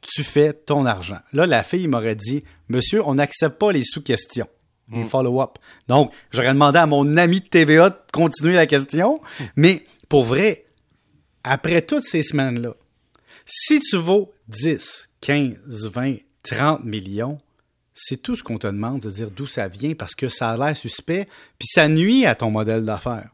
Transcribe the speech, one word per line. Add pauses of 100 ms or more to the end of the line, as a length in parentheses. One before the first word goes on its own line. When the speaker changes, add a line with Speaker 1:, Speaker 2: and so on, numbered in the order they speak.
Speaker 1:
tu
fais
ton
argent. (120)
Là,
la
fille
m'aurait
dit, « (260)
Monsieur,
on
n'accepte
pas
les
sous-questions, (440)
les
Speaker 2:
Mm.
Speaker 1:
follow-up. » (280)
Donc, (220)
j'aurais
demandé
à
mon
ami
de
T
V
A
de (160)
continuer
la
question.
Speaker 2:
Mm. (100)
Speaker 1:
Mais (240)
pour
vrai, (800)
après
toutes
ces
semaines-là, (720)
si
tu
vaux (160)
dix, (120)
quinze,
vingt, (260)
trente
millions, (560)
c'est
tout
ce
qu'on
te
demande,
c'est
de
dire
d'où
ça
vient,
parce
que
ça
a
l'air
suspect, (320)
puis
ça
nuit
à
ton
modèle
d'affaires.